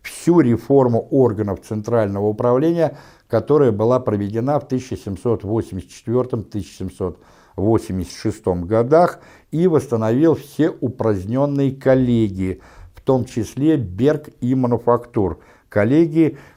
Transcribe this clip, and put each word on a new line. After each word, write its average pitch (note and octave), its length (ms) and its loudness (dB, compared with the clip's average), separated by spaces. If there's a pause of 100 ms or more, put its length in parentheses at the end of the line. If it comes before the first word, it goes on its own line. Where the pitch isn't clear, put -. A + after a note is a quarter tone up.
всю - 400 2
реформу A#2+ 720 2
органов G#2+ 520 0
центрального G#2+ 640 -2
управления, C#3 680 0 (320)
которая C3 420 2
была A2+ 300 0
проведена A2 580 0
в C#3 80 -6
тысяча B2+ 300 -6
семьсот G2 480 -4
восемьдесят G2 460 -4
четвёртом, A#2+ 520 -4
тысяча - 360 -10
семьсот F#2 400 -8 (360)
восемьдесят F#2+ 600 -2
шестом F2+ 520 -4
годах, B2+ 540 2 (300)
и E3 160 0
восстановил C3+ 680 2
все - 360 -2
упразднённые B2+ 1000 -2
коллегии, A#2 880 0 (340)
в - 80 -20
том C3 220 0
числе C3+ 520 -2
Берг B2+ 540 -2 (100)
и B2 140 -2
Мануфактур A#2+ 840 0 (280)
коллегии, D3+ 680 2 (180)